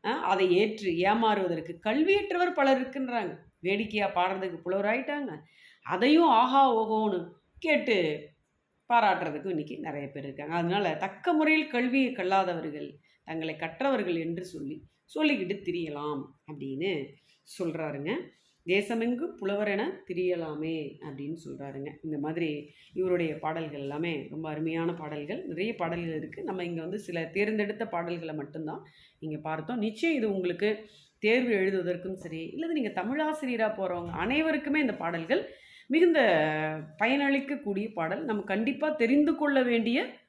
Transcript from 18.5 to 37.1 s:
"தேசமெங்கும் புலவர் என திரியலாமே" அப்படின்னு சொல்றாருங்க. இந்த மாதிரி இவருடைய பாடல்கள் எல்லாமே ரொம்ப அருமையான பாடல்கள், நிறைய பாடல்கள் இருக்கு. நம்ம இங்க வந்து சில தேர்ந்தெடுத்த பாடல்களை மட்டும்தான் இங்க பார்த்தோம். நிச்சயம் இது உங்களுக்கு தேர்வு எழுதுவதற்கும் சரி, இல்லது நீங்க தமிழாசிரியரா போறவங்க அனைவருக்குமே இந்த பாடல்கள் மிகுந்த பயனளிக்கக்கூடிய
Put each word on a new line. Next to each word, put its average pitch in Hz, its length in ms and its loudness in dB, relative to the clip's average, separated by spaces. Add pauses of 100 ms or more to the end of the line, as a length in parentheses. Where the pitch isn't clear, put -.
"தேசமெங்கும் 226 680 0
புலவர் 202 320 -2
என 220 380 -2
திரியலாமே" 160 920 -4
அப்படின்னு 147 440 -10
சொல்றாருங்க. 139 440 -10 (140)
இந்த 151 160 -6
மாதிரி 151 520 -4 (220)
இவருடைய 170 460 0
பாடல்கள் 156 420 -4
எல்லாமே 147 500 -4
ரொம்ப 156 200 -6
அருமையான 165 440 -2
பாடல்கள், 156 520 -8
நிறைய 190 280 -4
பாடல்கள் 170 420 -4
இருக்கு. 156 260 -8
நம்ம 185 220 -4
இங்க 170 160 -4
வந்து 185 180 -6
சில 170 260 -6
தேர்ந்தெடுத்த 202 640 -2
பாடல்களை 170 460 -4
மட்டும்தான் 156 500 -8 (340)
இங்க 156 180 -8
பார்த்தோம். 156 420 -6
நிச்சயம் 220 380 0
இது 214 180 0
உங்களுக்கு 196 540 -2 (300)
தேர்வு 240 340 2
எழுதுவதற்கும் 185 640 0
சரி, 165 300 -8
இல்லது 330 260 -6
நீங்க 262 160 0
தமிழாசிரியரா 254 840 -2
போறவங்க 175 360 -4
அனைவருக்குமே 302 720 0
இந்த 233 140 2
பாடல்கள் 170 560 -2 (360)
மிகுந்த 320 340 6 (800)
பயனளிக்கக்கூடிய 262 920 0